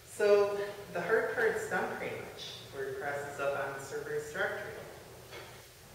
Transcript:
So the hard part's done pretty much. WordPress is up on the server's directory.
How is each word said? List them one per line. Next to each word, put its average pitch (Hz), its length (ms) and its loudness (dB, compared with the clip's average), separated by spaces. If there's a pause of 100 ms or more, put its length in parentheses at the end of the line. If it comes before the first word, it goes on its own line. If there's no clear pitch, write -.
(120)
So 202 460 8 (360)
the 170 80 -2
hard 220 320 4
part's - 360 2
done - 160 2 (120)
pretty - 180 -4
much. - 360 -10 (240)
WordPress 139 580 -4
is 143 60 -6
up 139 260 2
on 143 140 -4
the 139 40 -8
server's 147 500 -4
directory. - 400 -2 (1200)